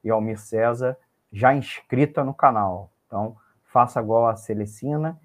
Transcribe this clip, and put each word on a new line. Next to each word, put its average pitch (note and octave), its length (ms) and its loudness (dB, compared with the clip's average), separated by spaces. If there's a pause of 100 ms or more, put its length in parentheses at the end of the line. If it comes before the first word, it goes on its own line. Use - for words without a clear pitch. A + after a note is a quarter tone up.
e G#2+ 80 -6
Almir A2 300 -2
César, A#2+ 580 -2 (360)
já B2+ 200 4
inscrita C#3 680 -2
no C3+ 100 -6
canal. G2 560 0 (160)
Então, G#2+ 300 -8 (300)
faça B2 340 2
igual A2+ 280 2
a A2 100 0
Celestina, C3 880 -6